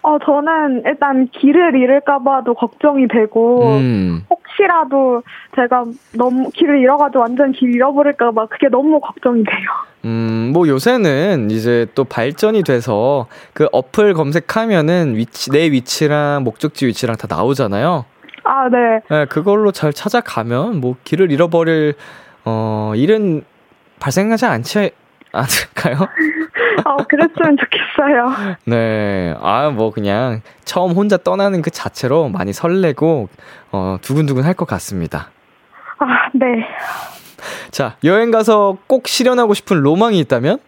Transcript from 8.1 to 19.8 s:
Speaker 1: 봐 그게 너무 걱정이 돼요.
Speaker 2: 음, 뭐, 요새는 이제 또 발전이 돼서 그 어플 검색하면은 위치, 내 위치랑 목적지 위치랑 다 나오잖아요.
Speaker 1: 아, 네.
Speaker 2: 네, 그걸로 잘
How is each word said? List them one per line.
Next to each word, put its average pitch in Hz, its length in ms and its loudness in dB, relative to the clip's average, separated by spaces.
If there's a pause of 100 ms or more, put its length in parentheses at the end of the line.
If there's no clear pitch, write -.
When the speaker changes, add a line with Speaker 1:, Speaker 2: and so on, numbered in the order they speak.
Speaker 1:
봐 220 140 -2
그게 - 220 -2
너무 277 320 2
걱정이 240 440 0
돼요. 190 240 -4 (360)
Speaker 2:
음, 113 480 -2
뭐, 170 140 4
요새는 151 840 0
이제 117 420 0
또 135 80 0
발전이 170 640 0
돼서 120 640 0 (260)
그 151 160 2
어플 - 440 2
검색하면은 165 1000 0
위치, - 380 -6
내 156 180 4
위치랑 143 720 0
목적지 - 440 -4
위치랑 113 300 -2
다 107 140 -10
나오잖아요. 123 720 -2 (380)
Speaker 1:
아, 262 260 0
네. 233 400 2
Speaker 2:
네, 151 180 0
그걸로 202 440 0
잘 156 220 -2